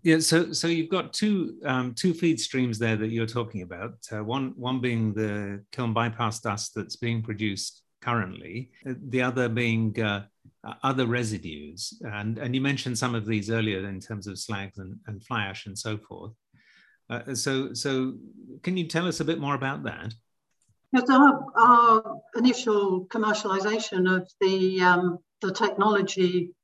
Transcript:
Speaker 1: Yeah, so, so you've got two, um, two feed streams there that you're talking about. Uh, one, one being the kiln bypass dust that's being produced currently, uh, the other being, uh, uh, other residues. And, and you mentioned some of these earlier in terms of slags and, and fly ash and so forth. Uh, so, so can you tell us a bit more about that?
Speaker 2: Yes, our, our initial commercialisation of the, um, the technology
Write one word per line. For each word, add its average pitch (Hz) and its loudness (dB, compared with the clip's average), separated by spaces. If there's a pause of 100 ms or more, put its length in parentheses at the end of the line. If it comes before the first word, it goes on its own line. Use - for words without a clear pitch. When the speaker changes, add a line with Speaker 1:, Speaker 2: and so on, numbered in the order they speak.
Speaker 1:
Yeah, 160 6
so, 160 4
so 160 -2
you've 165 0
got 185 -2
two, 208 0
um, 127 -2
two 180 2
feed 165 2
streams 123 -2
there 113 2
that 107 -2
you're 113 -2
talking 110 -6
about. 90 -10 (180)
Uh, 107 -6
one, 131 -4
one 127 -4
being 113 0
the 104 -4
kiln 117 -2
bypass 113 0
dust 107 -4
that's - -8
being 117 -2
produced 104 -6 (200)
currently, 117 -4 (160)
uh, 135 -8 (160)
the 127 0
other 123 0
being, 113 0
uh, 101 -2 (380)
uh, 110 -12
other 131 0
residues. 92 -6
And, 104 -6
and 123 -4
you 131 0
mentioned 131 -2
some 123 -2
of 110 -4
these 104 -2
earlier 107 -2
in 95 -8
terms 101 -10
of 101 -10
slags 98 -8
and, 92 -14 (100)
and 104 -12
fly 113 -2
ash 95 -10
and 101 -12
so 107 -4
forth. 107 -16 (800)
Uh, 120 -6
so, 135 -2
so 131 -2 (480)
can 185 -2
you 175 -2
tell 165 -2
us 165 -4
a 156 0
bit 160 0
more 143 -2
about 135 -4
that? 90 -8 (800)
Speaker 2:
Yes, 247 2
our, 269 8 (100)
our 233 6 (160)
initial 202 2
commercialisation 208 0
of 180 0 (140)
the, 190 4
um, 180 6 (220)
the 190 0
technology 190 2 (120)